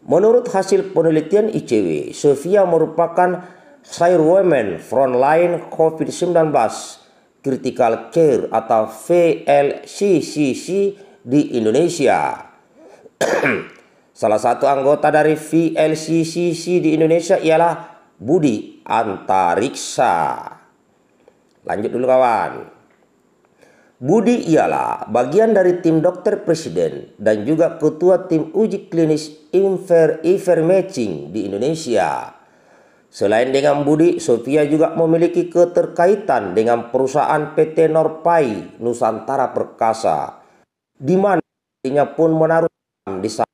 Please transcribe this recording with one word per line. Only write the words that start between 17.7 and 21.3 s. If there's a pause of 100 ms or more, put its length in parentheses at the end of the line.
Budi
Antariksa. (1500)